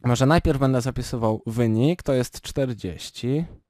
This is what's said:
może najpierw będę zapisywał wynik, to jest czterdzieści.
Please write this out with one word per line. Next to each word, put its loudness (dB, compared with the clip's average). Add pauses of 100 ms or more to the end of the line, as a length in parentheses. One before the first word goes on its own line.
może 2
najpierw 4
będę 2
zapisywał -2
wynik, 2
to 0
jest -2
czterdzieści. -6 (240)